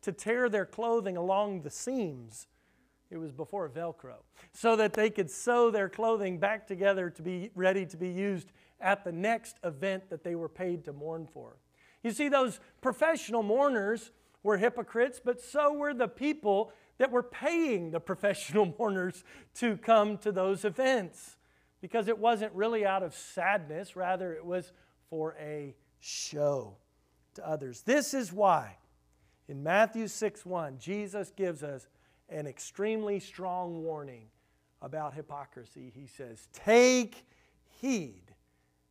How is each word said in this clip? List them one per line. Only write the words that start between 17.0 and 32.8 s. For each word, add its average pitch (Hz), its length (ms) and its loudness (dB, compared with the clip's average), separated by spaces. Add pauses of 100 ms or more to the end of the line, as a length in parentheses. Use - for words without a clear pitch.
were 247 120 2
paying 247 680 0
the 165 80 -2
professional 196 680 2
<laughs> 165 140 -4
mourners 190 440 -2 (320)
to 226 220 0
come 214 420 6
to 208 120 -2
those 190 340 0
events, 226 720 -2 (440)
because 196 260 0
it 220 100 0
wasn't 214 360 2
really 214 320 0
out 190 180 2
of 160 100 -6
sadness, 180 800 -2
rather 180 380 -2
it 160 120 -12
was 175 280 -6 (360)
for 156 300 -6
a 151 360 -10 (240)
show 143 760 -4 (600)
to 170 120 -12
others. 139 340 -6
This 277 320 2
is 226 200 -4
why 160 440 4 (680)
in 139 160 -12
Matthew 214 440 2
six 208 380 -6
one, 165 320 -6
Jesus 196 580 -8
gives 170 280 -4
us 139 240 -12 (420)
an 151 180 -8
extremely 208 720 -4